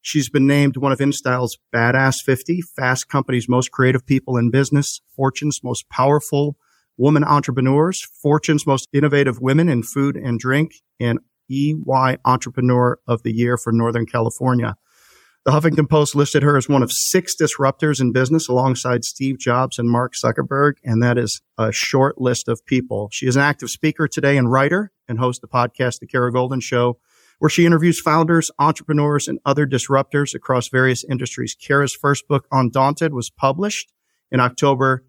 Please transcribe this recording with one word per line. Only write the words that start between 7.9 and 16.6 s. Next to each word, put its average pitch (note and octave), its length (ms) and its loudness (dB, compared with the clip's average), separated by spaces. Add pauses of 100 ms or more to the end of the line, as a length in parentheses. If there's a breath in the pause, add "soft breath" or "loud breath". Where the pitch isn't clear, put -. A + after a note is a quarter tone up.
Fortune's D3+ 420 2
most C3+ 260 0
innovative C#3 480 2
women D3 300 2
in A#2+ 140 0
food C#3 320 -4
and A#2+ 240 -6
drink, C#3+ 360 -2 (240)
and A#2+ 200 0 (300)
E C#3+ 260 -2
Y C3 500 0
Entrepreneur B2 800 2
of A#2 160 -2
the A#2 100 -2
Year A#2+ 260 0
for - 140 -4
Northern A2+ 360 0
California. A#2+ 680 -2 (680 soft breath)
The C3+ 100 2
Huffington D3+ 360 2
Post D3+ 240 2
listed C#3+ 300 2
her D3 140 4
as B2+ 100 0